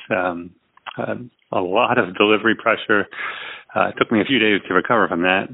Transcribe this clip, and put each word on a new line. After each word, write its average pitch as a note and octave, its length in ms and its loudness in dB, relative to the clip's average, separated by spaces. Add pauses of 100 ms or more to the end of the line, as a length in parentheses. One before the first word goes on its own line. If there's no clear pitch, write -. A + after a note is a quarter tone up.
um, F2+ 420 -4 (460)
um, A#2+ 320 -8 (220)
a G#2 100 0
lot A2 380 2
of F#2 160 -2
delivery G#2 400 4
pressure. G#2 520 0 (680)
Uh, G2 140 2
it G2+ 80 -10
took - 140 0
me A2 80 4
a F#2 60 2
few C3 140 0
days G#2 280 2
to F#2 60 -4
recover F#2+ 340 2
from E2+ 140 -2
that, F#2 320 2